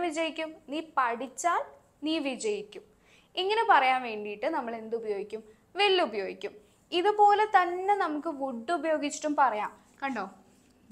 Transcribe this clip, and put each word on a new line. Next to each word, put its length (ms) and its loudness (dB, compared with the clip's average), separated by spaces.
വിജയിക്കും? 420 -4
നീ 60 -4
പഠിച്ചാൽ 640 -2
നീ 80 0
വിജയിക്കും. 580 -6
ഇങ്ങനെ 300 2
പറയാൻ 380 6
വേണ്ടിയിട്ട് 460 -6
നമ്മൾ 240 -4
എന്ത് 220 -8
ഉപയോഗിക്കും? 400 -6
will 280 4
ഉപയോഗിക്കും. 460 -6
ഇതുപോലെ 460 6
തന്നെ 380 4
നമുക്ക് 260 -4
would 360 -6
ഉപയോഗിച്ചിട്ടും 640 -2
പറയാം. 320 2
കണ്ടോ, 220 -4